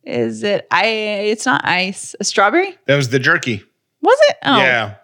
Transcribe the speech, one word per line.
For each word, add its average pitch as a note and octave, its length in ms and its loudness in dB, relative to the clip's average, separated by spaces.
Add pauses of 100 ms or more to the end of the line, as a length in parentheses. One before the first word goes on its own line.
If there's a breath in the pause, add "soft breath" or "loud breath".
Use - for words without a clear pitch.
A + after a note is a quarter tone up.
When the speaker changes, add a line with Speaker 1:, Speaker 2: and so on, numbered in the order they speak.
Speaker 1:
Is G#3+ 380 -4
it, G3+ 280 -2
I, F#3 160 2
it's G#3+ 600 -4
not - 180 -2
ice. F#3 560 -4
A G#3 40 -6
strawberry? D#4 520 0 (100)
Speaker 2:
That C#3 100 4
was C3 140 0
the C3+ 100 0
jerky. B2 420 0 (380)
Speaker 1:
Was A4+ 180 4 (100)
it? - 160 0
Oh. C4+ 140 2
Speaker 2:
Yeah. A#2 460 2